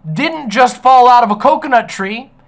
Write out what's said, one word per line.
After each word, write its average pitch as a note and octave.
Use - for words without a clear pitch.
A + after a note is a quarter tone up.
didn't C#4+
just B3
fall B3+
out A#3+
of G#3+
a G#3
coconut C4
tree G3+